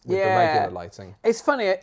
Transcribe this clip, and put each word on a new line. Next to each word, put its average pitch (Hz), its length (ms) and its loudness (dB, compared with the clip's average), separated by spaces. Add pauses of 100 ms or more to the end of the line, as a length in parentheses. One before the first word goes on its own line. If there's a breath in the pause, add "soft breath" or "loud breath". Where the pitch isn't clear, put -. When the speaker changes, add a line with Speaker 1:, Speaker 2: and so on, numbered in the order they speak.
Speaker 1:
with 185 100 0
Speaker 2:
Yeah. 196 60 2 (100)
Speaker 1:
the 170 200 2
regular 143 180 0
lighting. 90 520 -14
Speaker 2:
It's 226 180 2
funny, 247 280 0
I, 185 140 0